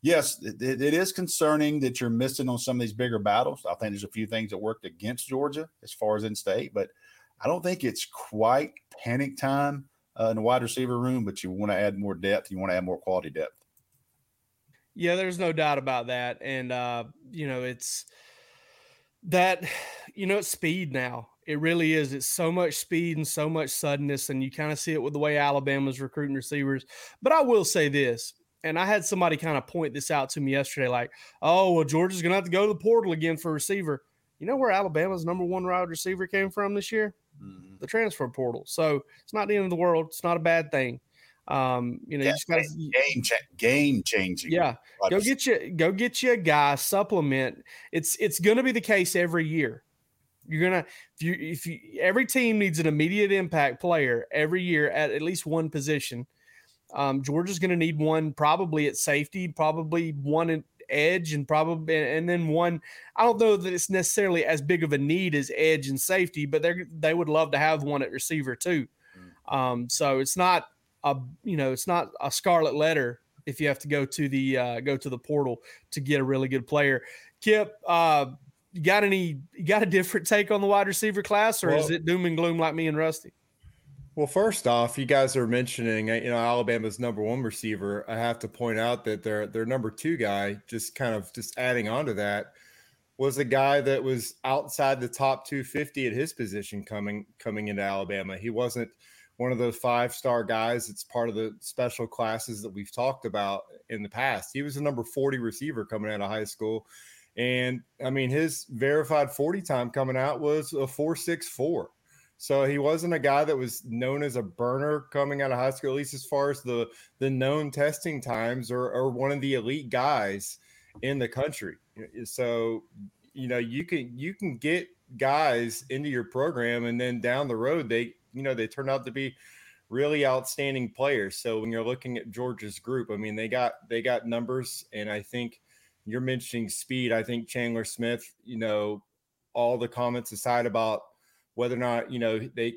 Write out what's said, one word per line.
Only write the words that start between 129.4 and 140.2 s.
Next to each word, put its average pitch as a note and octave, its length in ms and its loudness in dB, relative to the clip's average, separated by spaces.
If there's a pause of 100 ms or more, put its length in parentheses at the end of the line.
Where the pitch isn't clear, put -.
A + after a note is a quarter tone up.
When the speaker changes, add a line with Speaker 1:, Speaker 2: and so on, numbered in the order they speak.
Speaker 3:
really C#3+ 380 2
outstanding C3 640 0
players. B2+ 480 0
So A2+ 220 -2
when A2+ 120 -4
you're A2+ 100 -2
looking B2+ 360 -6
at - 120 -12
Georgia's A2 480 -8
group, B2 320 -6
I G#2 60 -4
mean, G#2+ 180 -6
they A2 140 -4
got, B2 240 0 (160)
they A#2 140 -2
got A#2+ 240 0
numbers, A#2+ 640 -4
and G#2+ 180 -8
I G#2 120 -6
think A#2+ 400 -8 (420)
you're A2+ 160 -4
mentioning B2 480 -4
speed. B2 440 -4
I A2+ 100 2
think A#2 260 -6
Chandler A#2 360 -4
Smith, A#2 460 -4 (140)
you A#2 140 -10
know, G#2+ 440 -2 (520)
all A#2+ 240 2
the A#2 100 -4
comments A#2+ 440 -4